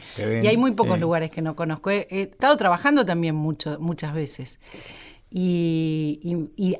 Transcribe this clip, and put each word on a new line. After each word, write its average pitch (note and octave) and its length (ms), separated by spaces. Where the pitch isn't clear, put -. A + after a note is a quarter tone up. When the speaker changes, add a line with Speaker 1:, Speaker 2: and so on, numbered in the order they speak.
Speaker 1:
que G#2 120
ven, A2+ 180
Speaker 2:
y - 40
hay A3+ 80
muy B3+ 160
pocos G3 220
Speaker 1:
sí. E3 60
Speaker 2:
lugares E3 300
que E3 100
no D#3+ 140
conozco. D#3+ 340
He, G3+ 220
he F#3+ 120
estado C4+ 340
trabajando G#3 480
también E3+ 280
mucho, D3+ 460
muchas D#3 340
veces. C#3 460
Y, D#3+ 840
y, F3 460
y F#3 100